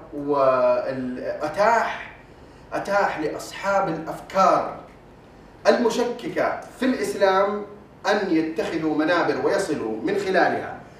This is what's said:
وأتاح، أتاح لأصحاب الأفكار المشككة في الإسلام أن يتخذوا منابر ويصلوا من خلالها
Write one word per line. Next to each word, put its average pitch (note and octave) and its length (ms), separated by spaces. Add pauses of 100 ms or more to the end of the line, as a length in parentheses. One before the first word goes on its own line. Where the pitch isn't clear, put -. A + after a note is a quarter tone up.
(140)
وأتاح، C#3 2000 (580)
أتاح G3 460
لأصحاب F#3+ 680
الأفكار D#3+ 880 (920)
المشككة A#3 920 (200)
في B3+ 60
الإسلام G#3 800 (460)
أن G#3 80 (100)
يتخذوا D#3+ 680
منابر D3 480
ويصلوا C3+ 580
من G3+ 140
خلالها - 600 (220)